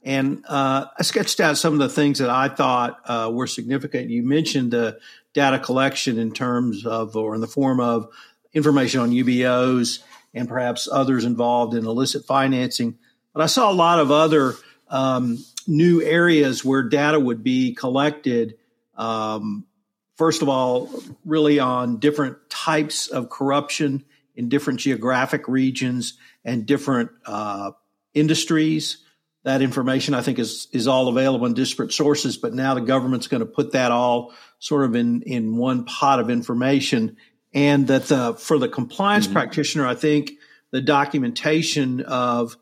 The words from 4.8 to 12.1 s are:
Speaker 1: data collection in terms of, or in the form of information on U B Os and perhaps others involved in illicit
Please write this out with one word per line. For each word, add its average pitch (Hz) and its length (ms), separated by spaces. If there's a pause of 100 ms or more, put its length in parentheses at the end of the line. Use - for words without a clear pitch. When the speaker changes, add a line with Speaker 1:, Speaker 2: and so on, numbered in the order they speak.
Speaker 1:
data 135 260
collection 131 580
in 113 140
terms 120 540
of, 110 300
or 110 200
in 113 60
the 113 60
form 131 320
of 117 280 (460)
information 139 480
on 120 100
U 123 120
B 123 220
Os 127 540 (340)
and 120 140
perhaps 120 440
others 131 340
involved 120 500
in 113 100
illicit 127 400